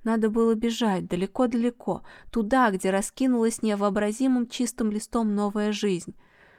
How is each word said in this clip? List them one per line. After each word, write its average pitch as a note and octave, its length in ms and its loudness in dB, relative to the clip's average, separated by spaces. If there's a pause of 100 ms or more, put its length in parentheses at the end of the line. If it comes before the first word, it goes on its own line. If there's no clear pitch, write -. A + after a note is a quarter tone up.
Надо A3+ 260 0
было A3+ 260 2
бежать A3 520 0
далеко-далеко, A#3 960 -2 (280)
туда, A#3 400 2
где F#3+ 180 -2
раскинулась A3+ 720 0
невообразимым G#3+ 840 0
чистым A#3 440 -4
листом G#3+ 440 -2
новая G#3 360 0
жизнь. G3+ 440 -2 (440)